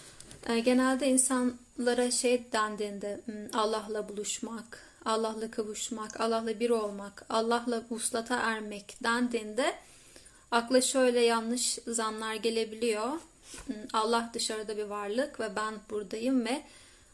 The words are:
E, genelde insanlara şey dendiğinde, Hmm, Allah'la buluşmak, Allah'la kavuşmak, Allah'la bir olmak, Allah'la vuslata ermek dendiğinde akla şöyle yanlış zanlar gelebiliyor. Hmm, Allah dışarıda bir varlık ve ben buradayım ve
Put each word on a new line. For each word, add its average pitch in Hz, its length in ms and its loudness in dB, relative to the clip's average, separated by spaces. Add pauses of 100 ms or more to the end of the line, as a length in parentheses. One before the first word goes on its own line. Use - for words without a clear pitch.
(480)
E, 233 120 2
genelde 254 480 4
insanlara 247 1040 2
şey 240 400 2
dendiğinde, 208 720 -2
Hmm, 214 340 -6
Allah'la 214 500 0
buluşmak, 208 760 -8 (180)
Allah'la 220 460 -2
kavuşmak, 214 680 -6
Allah'la 226 380 0
bir 233 100 2
olmak, 202 600 -2
Allah'la 233 600 2
vuslata 233 460 -2
ermek 214 680 -4
dendiğinde 233 720 0 (760)
akla 233 300 6
şöyle 254 380 4
yanlış 233 680 2
zanlar 220 480 -2
gelebiliyor. 220 720 0 (580)
Hmm, 226 100 -6 (180)
Allah 233 400 2
dışarıda 214 440 -4
bir 214 60 -2
varlık 208 560 -2
ve 214 160 -4
ben 214 180 -2 (160)
buradayım 220 560 0
ve 277 180 -2 (500)